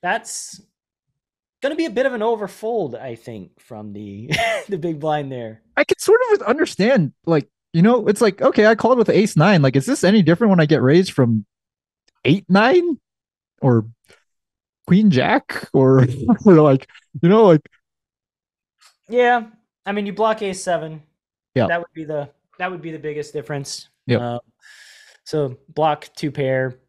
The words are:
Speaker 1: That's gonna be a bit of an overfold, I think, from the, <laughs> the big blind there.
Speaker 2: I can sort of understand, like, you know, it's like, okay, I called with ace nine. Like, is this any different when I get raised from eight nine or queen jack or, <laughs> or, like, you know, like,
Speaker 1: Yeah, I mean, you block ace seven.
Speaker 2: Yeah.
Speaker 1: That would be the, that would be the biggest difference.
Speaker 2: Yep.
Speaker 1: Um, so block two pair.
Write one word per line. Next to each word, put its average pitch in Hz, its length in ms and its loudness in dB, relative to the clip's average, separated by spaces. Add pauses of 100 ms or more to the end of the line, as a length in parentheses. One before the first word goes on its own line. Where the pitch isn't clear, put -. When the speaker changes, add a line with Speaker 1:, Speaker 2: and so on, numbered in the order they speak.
Speaker 1:
That's - 600 -10 (1000)
gonna 285 140 -6
be 320 120 -4
a 277 40 -8
bit 240 160 -2
of 262 60 -4
an 233 80 -8
overfold, 208 800 -6
I 120 160 -12
think, 104 440 -18
from 107 320 -18
the, 104 380 -14 (200)
<laughs> 605 180 -10
the 196 100 -8
big 156 220 -8
blind 151 320 -6
there. 113 300 -14 (140)
Speaker 2:
I 277 60 -2
can - 160 -4
sort 440 220 2 (140)
of - 80 -2
understand, 233 720 -2 (100)
like, 160 240 -2 (240)
you 165 100 2
know, 233 240 2
it's 208 140 0
like, 208 220 0
okay, 226 240 4
I 220 100 4
called 240 220 2
with 220 100 2
ace 185 280 2
nine. 170 260 4
Like, 135 120 2
is 135 120 0
this 233 180 -2
any 196 180 4
different 170 280 2
when 180 100 4
I 156 60 4
get 147 160 2
raised 160 300 4
from 117 320 0 (800)
eight 175 240 0
nine 262 500 2 (600)
or 117 260 2 (1000)
queen 202 240 4
jack - 640 -2
or, 131 340 4 (180)
<laughs> 226 200 0
or, 190 100 8
like, 151 340 4 (340)
you 170 60 2
know, 220 160 6
like, 165 180 6 (1500)
Speaker 1:
Yeah, 240 380 0 (400)
I 196 60 -6
mean, 202 140 -4
you 202 60 -8
block 220 300 -2
ace 185 200 -8
seven. 160 400 -6 (520)
Speaker 2:
Yeah. 120 120 0
Speaker 1:
That 170 140 -2
would 170 120 -16
be 160 120 -16
the, 147 260 -8 (280)
that 180 120 -8
would 175 120 -14
be 160 100 -14
the 160 60 -14
biggest 147 340 -12
difference. 147 560 -12 (180)
Speaker 2:
Yep. 120 140 -2
Speaker 1:
Um, 120 200 -8 (840)
so 139 320 -6 (120)
block 151 480 -4
two 156 140 -8
pair. 131 480 -4 (100)